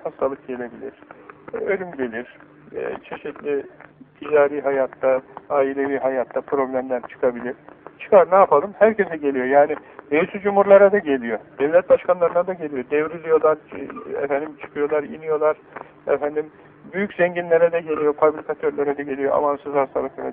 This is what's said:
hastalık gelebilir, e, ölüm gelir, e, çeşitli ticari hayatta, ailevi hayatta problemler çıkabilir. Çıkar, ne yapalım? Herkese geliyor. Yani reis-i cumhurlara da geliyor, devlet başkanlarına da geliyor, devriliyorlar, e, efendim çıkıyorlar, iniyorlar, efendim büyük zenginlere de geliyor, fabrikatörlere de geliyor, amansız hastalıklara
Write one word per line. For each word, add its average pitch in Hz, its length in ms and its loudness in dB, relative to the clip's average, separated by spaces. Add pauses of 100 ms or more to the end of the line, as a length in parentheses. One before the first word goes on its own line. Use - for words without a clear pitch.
hastalık 135 420 -6
gelebilir, 120 460 -10 (640)
e, - 20 -8
ölüm 185 360 -4
gelir, 123 460 -8 (360)
e, - 300 -6
çeşitli 143 600 -6 (540)
ticari 147 400 2
hayatta, 131 600 0 (300)
ailevi 139 480 0
hayatta 127 420 -2
problemler 131 600 -2
çıkabilir. 123 520 -4 (440)
Çıkar, 170 320 4
ne 180 40 2
yapalım? 185 440 4
Herkese 202 380 2
geliyor. 139 300 -2
Yani 143 300 4 (360)
reis-i 180 280 0
cumhurlara 196 520 6
da 208 60 4
geliyor, 127 400 -2 (200)
devlet 165 300 2
başkanlarına 175 580 2
da 190 60 -4
geliyor, 147 380 -8
devriliyorlar, 156 680 2 (180)
e, - 480 -10
efendim 143 380 -4
çıkıyorlar, 147 400 -2
iniyorlar, 151 540 -2 (500)
efendim 147 400 -2 (460)
büyük 196 220 -4
zenginlere 175 580 2
de 170 80 -2
geliyor, 151 340 0
fabrikatörlere 147 840 -2
de 143 60 -6
geliyor, 139 340 -2
amansız 143 380 -2
hastalıklara 131 580 -4